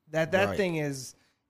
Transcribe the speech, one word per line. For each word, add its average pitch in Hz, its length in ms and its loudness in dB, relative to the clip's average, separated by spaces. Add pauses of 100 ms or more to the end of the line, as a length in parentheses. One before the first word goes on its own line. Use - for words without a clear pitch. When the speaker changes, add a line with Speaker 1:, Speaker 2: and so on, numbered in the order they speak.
(120)
Speaker 1:
That, 160 200 0
that 196 160 4
Speaker 2:
Right. 196 80 -2
Speaker 1:
thing 180 200 2
is, 139 380 -4 (360)